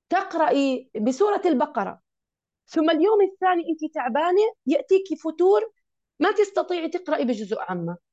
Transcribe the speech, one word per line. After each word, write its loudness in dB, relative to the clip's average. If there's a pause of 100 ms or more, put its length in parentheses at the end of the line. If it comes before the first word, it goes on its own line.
تقرأي -2 (100)
بسورة 0
البقرة، -2 (640)
ثم 0
اليوم 4 (100)
الثاني 0
أنت -6
تعبانة 0 (260)
يأتيكِ 0
فتور 2 (480)
ما 2
تستطيعي -2
تقرأي -4
بجزء -4
عامة. -6 (160)